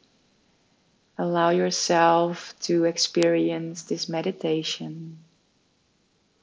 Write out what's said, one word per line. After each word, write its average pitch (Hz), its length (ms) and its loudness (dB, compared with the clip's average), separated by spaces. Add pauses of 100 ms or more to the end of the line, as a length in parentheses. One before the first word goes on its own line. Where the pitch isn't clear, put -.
(1160)
Allow 175 340 2
yourself 175 1120 2
to 170 220 2
experience 170 960 0
this - 260 -6
meditation. 165 1120 -4 (1200)